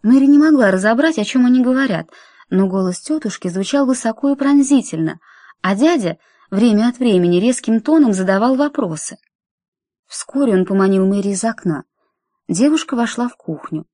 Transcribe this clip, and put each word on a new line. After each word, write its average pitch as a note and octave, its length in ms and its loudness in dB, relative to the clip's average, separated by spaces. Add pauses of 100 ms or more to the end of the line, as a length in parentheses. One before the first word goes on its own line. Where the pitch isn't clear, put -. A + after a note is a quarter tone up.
Мэри C4 240 4
не C#4+ 120 6
могла C#4+ 320 4
разобрать, A3+ 480 0
о G#3 60 -2
чем B3 220 0
они B3+ 160 2
говорят, B3 460 -2 (420)
но F#3+ 180 2
голос F#3 320 -4
тетушки C4 480 -6
звучал G3 380 -2
высоко B3 440 -2
и C#4 60 0
пронзительно, C4+ 840 0 (440)
а F#3+ 120 -2
дядя A3+ 440 0 (320)
время G#3+ 380 2
от B3 100 -4
времени F3+ 420 2
резким A3+ 400 0
тоном D4 320 2
задавал G3 440 0
вопросы. B3+ 640 -6 (880)
Вскоре - 460 -4
он F#3 120 2
поманил F#3+ 420 2
Мэри G3 240 -2
из G3 140 -6
окна. G3 400 -4 (640)
Девушка C#4 460 -2
вошла A#3 340 -4
в - 80 -12
кухню. - 580 -12